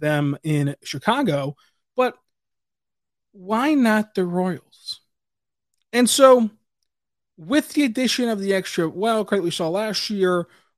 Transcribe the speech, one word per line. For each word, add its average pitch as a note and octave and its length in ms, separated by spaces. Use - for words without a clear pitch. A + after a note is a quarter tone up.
them D3 420
in D3 400
Chicago. D3+ 720
But B3 220
why A3 420
not G#3+ 420
the F#3 100
Royals? - 760
And A#3+ 160
so B3+ 400
with A#3+ 340
the D4 140
addition A#3+ 420
of G#3+ 140
the G3 120
extra F3 360
wild G#3+ 400
card G3+ 120
we E3+ 100
saw D#3+ 180
last G3+ 400
year, F#3 400